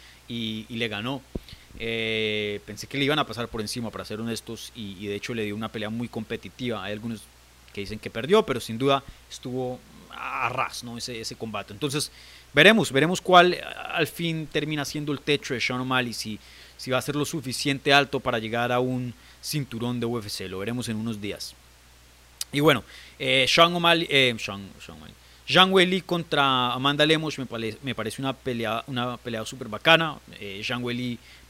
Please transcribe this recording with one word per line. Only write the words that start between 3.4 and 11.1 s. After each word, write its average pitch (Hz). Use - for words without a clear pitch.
por 117
encima, 110
para 95
ser 107
honestos, 113
y, 98
y 104
de 101
hecho 110
le 113
dio 104
una 110
pelea 107
muy 117
competitiva. 113
Hay 98
algunos 110
que 101
dicen 104
que -
perdió, 170
pero 127
sin 113
duda 135
estuvo 127
a 127
ras, -
¿no? 120
Ese, 117